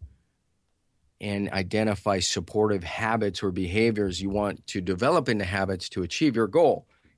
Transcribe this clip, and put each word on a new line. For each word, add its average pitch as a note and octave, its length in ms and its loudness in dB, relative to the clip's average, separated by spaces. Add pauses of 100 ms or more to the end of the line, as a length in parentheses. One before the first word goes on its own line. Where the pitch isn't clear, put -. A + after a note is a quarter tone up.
(1200)
and G2+ 300 -4
identify G2+ 680 0
supportive G2+ 640 0
habits A2 580 -2
or G2+ 80 0
behaviors F#2+ 680 0
you G2 100 -2
want G2+ 360 -2
to - 140 -4
develop A#2 480 2
into G#2 160 0
habits F#2+ 440 -2
to G2 140 -4
achieve A#2 340 0
your A2+ 100 2
goal. A#2+ 400 4 (320)